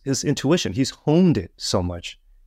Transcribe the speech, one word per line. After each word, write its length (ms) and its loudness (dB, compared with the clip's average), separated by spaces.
his 180 -4
intuition. 500 0
He's 180 -2
honed 480 2
it 180 -8
so 260 -2
much, 380 -8